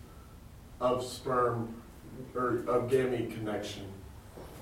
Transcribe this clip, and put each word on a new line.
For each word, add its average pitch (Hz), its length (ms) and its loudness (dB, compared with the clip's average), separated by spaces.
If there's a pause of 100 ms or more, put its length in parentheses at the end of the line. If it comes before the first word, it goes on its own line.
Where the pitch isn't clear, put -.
(800)
of 123 240 4
sperm 120 680 2 (600)
or 123 320 4
of 120 220 4
gamete 123 440 4
connection? 104 520 -4 (760)